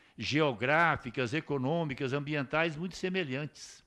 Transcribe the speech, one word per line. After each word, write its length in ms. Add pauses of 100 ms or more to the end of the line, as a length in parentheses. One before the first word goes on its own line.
(180)
geográficas, 1160
econômicas, 800
ambientais 640
muito 200
semelhantes. 920